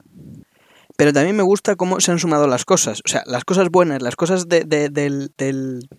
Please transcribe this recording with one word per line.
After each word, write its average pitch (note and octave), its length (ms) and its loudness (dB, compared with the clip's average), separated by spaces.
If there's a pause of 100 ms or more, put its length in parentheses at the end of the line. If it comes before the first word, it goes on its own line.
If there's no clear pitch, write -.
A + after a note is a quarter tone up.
(960)
Pero D3 160 4
también E3+ 240 2
me G#3 60 2
gusta G3 340 2
cómo F#3 240 -2
se F3+ 100 0
han E3+ 80 0
sumado D#3 260 2
las B2 200 0
cosas. E3+ 400 0
O - 20 -6
sea, B2+ 180 -4
las B2 200 -6
cosas F#3 240 2
buenas, E3 320 2
las A#2+ 160 -6
cosas F3 320 -2
de, E3 160 2
de, D3+ 240 -2
del, C#3+ 480 -4
del... C3 600 -6